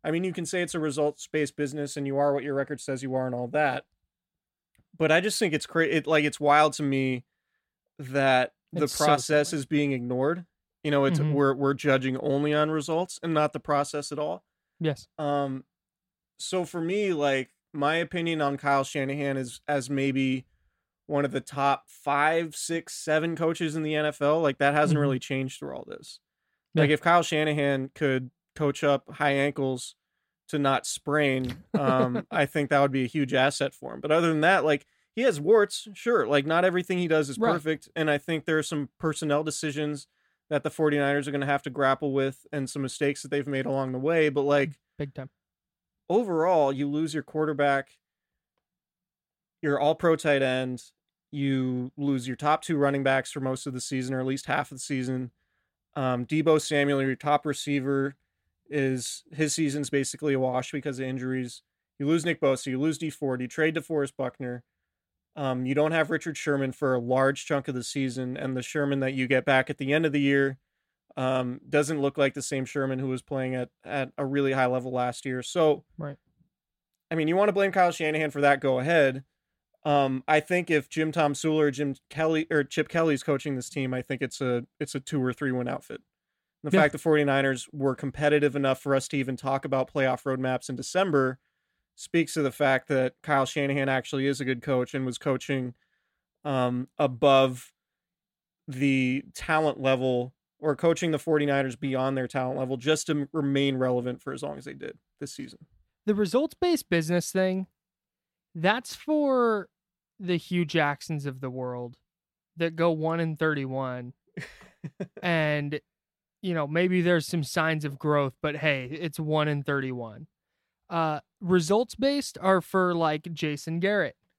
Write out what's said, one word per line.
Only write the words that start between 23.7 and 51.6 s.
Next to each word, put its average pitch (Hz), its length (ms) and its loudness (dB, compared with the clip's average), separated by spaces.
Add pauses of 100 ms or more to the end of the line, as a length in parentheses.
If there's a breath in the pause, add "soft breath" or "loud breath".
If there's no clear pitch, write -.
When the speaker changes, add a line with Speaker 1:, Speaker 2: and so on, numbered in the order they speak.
Speaker 1:
in 156 60 -4
the 151 120 -2
N 151 100 0
F 151 160 -4
L. 151 200 2
Like, 139 160 0
that 143 160 2
hasn't 151 240 4
Speaker 2:
Mm-hmm. 143 40 2
Speaker 1:
really 139 180 2
changed 135 380 -6
through 143 160 -10
all 131 140 -12
this. - 320 -16 (540)
Speaker 2:
Yeah. 156 80 4
Speaker 1:
Like, 147 80 6
if 147 120 4
Kyle 170 220 6
Shanahan 147 720 0
could 131 340 0 (260)
coach 143 280 -2
up 143 300 2
high 147 180 0
ankles 139 640 -2 (540)
to 151 100 -2
not 139 260 2
sprain, 135 760 -2 (160)
um, 131 480 2
Speaker 2:
<laughs> - 40 -14
Speaker 1:
I 151 140 2
think 143 240 -2
that 143 120 4
would 139 100 4
be 131 140 0
a - 20 -4
huge 139 260 -2
asset 135 400 2
for - 200 -12
him. 131 80 -12
But 143 100 0
other 170 160 4
than 156 140 2
that, 170 240 4
like, 147 200 2 (300)
he 226 60 -2
has 220 180 2
warts, 208 540 4
sure. 190 340 0
Like, 143 180 2
not 165 200 2
everything 180 340 0
he 175 80 0
does 156 220 2
is 135 100 -8
Speaker 2:
Right. 226 140 2
Speaker 1:
perfect, 156 420 -4
and 156 160 2
I 147 60 4
think 160 260 -4
there 160 160 0
are 147 40 -2
some 147 260 -4 (100)
personnel 151 460 0
decisions 147 600 -4 (420)
that 147 140 -2
the 151 60 -2
forty-niners 143 580 2
are 143 40 -6
gonna 143 140 -2
have 143 180 0
to 143 60 -6
grapple 135 420 2
with 135 400 -2
and 139 180 -4
some 143 120 -6
mistakes 139 400 -2
that 139 100 -14
they've 143 160 -2
made 135 180 -2
along 135 280 -2
the 127 40 -4
way. 156 300 2
But, 143 160 0
like, 143 300 4 (240)
Speaker 2:
Big 143 160 -8
time. 135 160 -14 (800)
Speaker 1:
overall, 170 640 2
you 139 140 -2
lose 151 260 -2
your 151 100 -4
quarterback, 143 760 0 (1600)
your 143 180 0
all-pro 160 360 4
tight 143 260 2
end, 127 420 -2 (480)
you 131 640 0